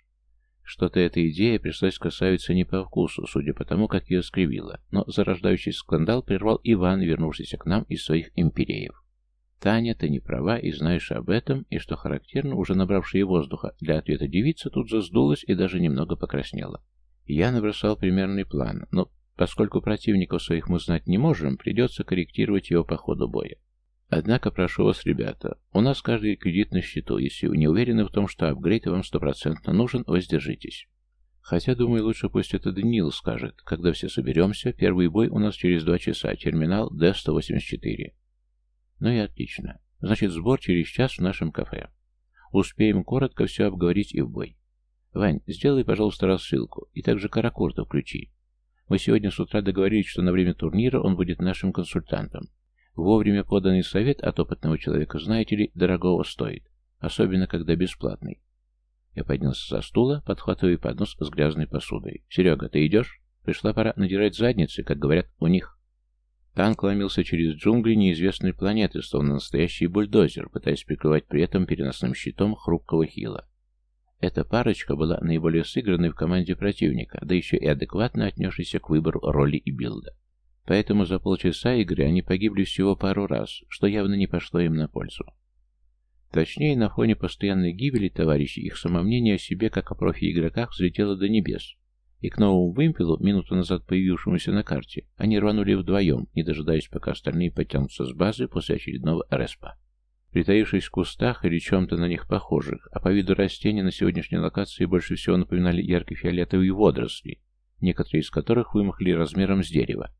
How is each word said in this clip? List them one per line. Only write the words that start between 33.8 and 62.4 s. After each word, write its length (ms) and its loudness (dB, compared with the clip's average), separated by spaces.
все 160 -6
соберемся. 640 0
Первый 360 2
бой 200 2
у 100 -2
нас 160 0
через 300 2
два 140 2
часа, 380 -4
терминал 540 0
Д 240 2
сто 180 -2
восемьдесят 360 -2
четыре. 460 -6
Ну 100 0
и 80 2
отлично. 640 -8
Значит, 300 0
сбор 300 0
через 260 2
час 280 -2
в 80 -4
нашем 280 -2
кафе. 380 -8
Успеем 500 2
коротко 440 0
все 180 -2
обговорить 500 0
и 60 0
в 100 -2
бой. 260 -10
Вань, 320 2
сделай, 380 2
пожалуйста, 420 0
рассылку. 680 -2
И 100 -10
также 260 0
Каракурта 560 -2
включи. 480 -6
Мы 100 2
сегодня 340 2
с 80 -6
утра 220 -2
договорились, 440 2
что 160 -4
на 80 4
время 240 4
турнира 460 0
он 160 2
будет 240 -2
нашим 320 -2
консультантом. 760 -6
Вовремя 480 4
поданный 380 2
совет 400 -2
от 180 -2
опытного 380 -2
человека, 400 -2
знаете 360 -2
ли, 200 0
дорогого 480 2
стоит. 420 -8
Особенно, 480 0
когда 300 0
бесплатный. 640 -4
Я 100 -6
поднялся 420 -2
со 160 -4
стула, 440 0
подхватывая 520 0
поднос 400 -4
с 120 -6
грязной 360 0
посудой. 640 -8
"Серега, 420 2